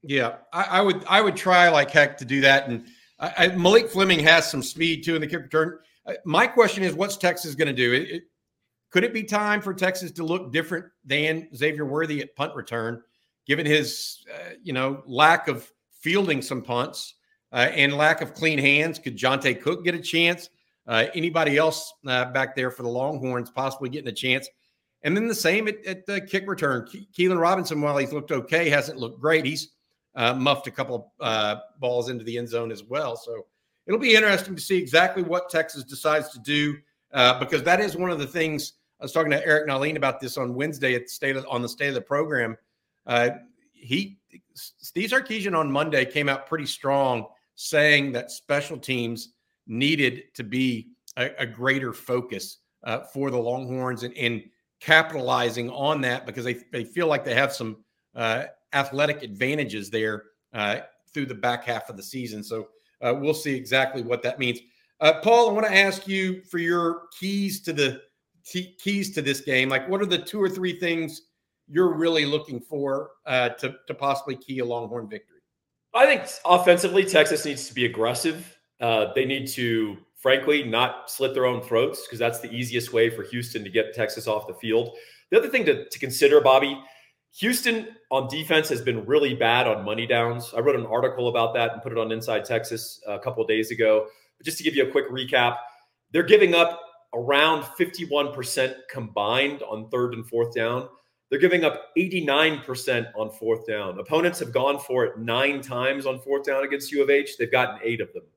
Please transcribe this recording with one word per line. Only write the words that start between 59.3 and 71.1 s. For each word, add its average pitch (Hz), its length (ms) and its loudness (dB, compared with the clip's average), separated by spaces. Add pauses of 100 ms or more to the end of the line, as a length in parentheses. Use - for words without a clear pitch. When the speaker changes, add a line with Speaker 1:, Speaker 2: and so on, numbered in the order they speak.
Speaker 1:
there, 110 340 -4 (280)
uh, 104 260 -2 (360)
through 143 120 -4
the 123 80 -12
back 120 300 -4
half 117 240 -6
of 104 80 -14
the 98 60 -18
season. 107 420 -10
So, 113 240 -10 (320)
uh, 123 180 0
we'll 143 140 0
see 151 220 -4
exactly 131 480 -2
what 120 200 -2
that 123 160 -4
means. 123 200 -2 (420)
Uh, 156 220 6
Paul, 233 260 6
I 202 40 0
wanna 214 160 0
ask 196 380 2
you 190 360 -2
for - 160 -8
your 170 440 0 (160)
keys 196 440 -4
to 165 100 -6
the 139 300 0 (420)
key-, 180 340 -10
keys 196 360 -4
to - 80 -4
this 139 180 -2
game. 131 280 2
Like, 135 200 -2
what 196 140 0
are 202 40 0
the 175 120 0
two 214 240 -6
or 190 80 2
three 185 280 -6
things 165 440 -4 (440)